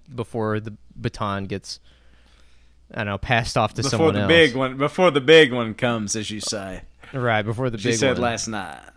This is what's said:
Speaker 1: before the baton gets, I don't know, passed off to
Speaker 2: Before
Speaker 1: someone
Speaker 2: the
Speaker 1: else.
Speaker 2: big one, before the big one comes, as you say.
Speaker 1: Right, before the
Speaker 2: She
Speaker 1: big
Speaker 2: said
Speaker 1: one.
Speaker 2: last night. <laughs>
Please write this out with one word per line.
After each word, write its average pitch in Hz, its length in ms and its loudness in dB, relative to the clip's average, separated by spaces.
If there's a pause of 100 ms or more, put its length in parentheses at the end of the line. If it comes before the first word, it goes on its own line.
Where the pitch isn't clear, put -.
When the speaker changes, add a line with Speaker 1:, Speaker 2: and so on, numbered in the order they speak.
(140)
Speaker 1:
before 107 460 -4
the 107 140 -12 (200)
baton 101 520 -6
gets, - 340 -10 (1120)
I - 60 -10
don't 107 80 -4
know, 101 120 -4
passed 117 380 -2
off 110 180 0
to 113 80 -6
Speaker 2:
Before 135 80 -2
Speaker 1:
someone 151 240 2
Speaker 2:
the 151 60 0
Speaker 1:
else. - 80 0
Speaker 2:
big 160 280 6
one, 131 220 -2
before 160 320 2
the 143 100 2
big 147 320 8
one 113 220 -4
comes, 113 420 -2
as 107 140 -6
you 104 100 -8
say. 95 420 -8 (300)
Speaker 1:
Right, 120 300 0
before 117 280 -2
the 117 80 -6
Speaker 2:
She 117 120 -2
Speaker 1:
big 113 80 0
Speaker 2:
said 131 160 2
Speaker 1:
one. 120 80 -2
Speaker 2:
last 117 260 -2
night. 90 360 -10
<laughs> - 120 -20